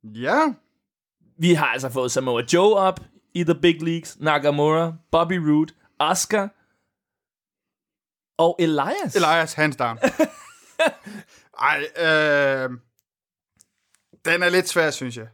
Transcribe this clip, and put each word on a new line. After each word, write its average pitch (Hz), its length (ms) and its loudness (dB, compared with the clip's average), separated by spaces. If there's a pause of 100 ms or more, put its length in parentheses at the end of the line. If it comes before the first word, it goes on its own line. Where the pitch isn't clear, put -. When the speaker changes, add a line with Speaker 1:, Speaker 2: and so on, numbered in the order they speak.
Speaker 1:
Ja. 139 500 -2 (840)
Speaker 2:
Vi 170 160 4
har 151 120 0
altså 131 220 -4
fået 123 240 -2
Samoa 127 300 -2 (100)
Joe 196 240 6
op 190 240 0 (340)
i 175 100 -2
the 160 180 2
big 170 200 2
leagues, 165 380 -8
Nakamura, 151 720 0 (200)
Bobby 170 260 0 (120)
Roode, 156 240 0 (260)
Asuka 185 480 -2 (1900)
og 170 200 2
Elias. 170 580 -2
Speaker 1:
Elias, 165 360 2
hands 151 240 -2
down. 117 220 -4 (840)
Speaker 2:
<laughs> - 840 -6
Speaker 1:
Ej, 151 100 0 (200)
øh, 143 720 2 (1500)
den 175 180 0
er 180 60 2
lidt 180 200 2
svær, 160 220 0
synes 123 260 -10
jeg. 113 180 -14